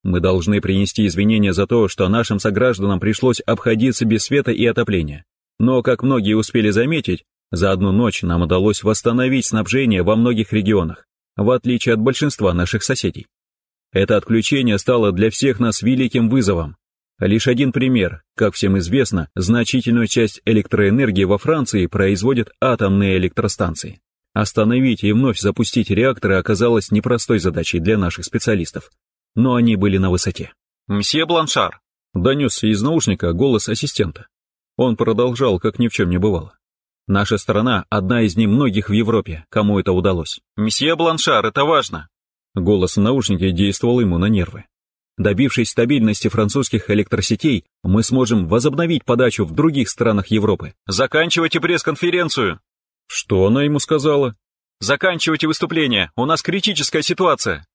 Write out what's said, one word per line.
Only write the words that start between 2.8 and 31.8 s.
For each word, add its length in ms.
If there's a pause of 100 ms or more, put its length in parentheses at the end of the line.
пришлось 400
обходиться 640
без 200
света 280
и 140
отопления. 580 (340)
Но, 240
как 200
многие 320
успели 340
заметить, 560 (260)
за 220
одну 200
ночь 300
нам 200
удалось 400
восстановить 640
снабжение 560
во 140
многих 360
регионах, 540 (280)
в 160
отличие 440
от 60
большинства 520
наших 300
соседей. 440 (680)
Это 260
отключение 600
стало 340
для 180
всех 300
нас 200
великим 480
вызовом. 480 (420)
Лишь 300
один 240
пример. 500 (140)
Как 180
всем 220
известно, 580
значительную 720
часть 380
электроэнергии 800
во 140
Франции 480
производят 640 (100)
атомные 560
электростанции. 840 (360)
Остановить 680
и 100
вновь 260
запустить 500
реакторы 460
оказалось 560
непростой 480
задачей 400
для 180
наших 300
специалистов. 640 (440)
Но 200
они 220
были 200
на 140
высоте. 420 (360)
«Мсье 360
Бланшар!» 560 (320)